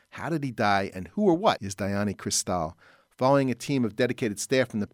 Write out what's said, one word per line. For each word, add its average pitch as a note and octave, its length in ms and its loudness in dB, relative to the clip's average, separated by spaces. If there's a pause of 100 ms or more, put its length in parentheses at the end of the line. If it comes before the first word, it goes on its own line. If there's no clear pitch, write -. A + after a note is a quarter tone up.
(120)
How G#2+ 180 -10
did D#3 140 -4
he C3+ 80 -4
die? G2+ 440 2
And F#2 140 -10
who G#3 140 -2
or F3+ 120 6
what F3+ 260 0
is F#2+ 140 -8
Diane G2+ 400 -2
Cristal? F2+ 600 -4 (360)
Following C3+ 400 2
a - 20 -2
team C3 320 -2
of G2+ 100 -4
dedicated B2 440 -2
staff C3 300 2
from A2 100 -4
the G#2 140 -4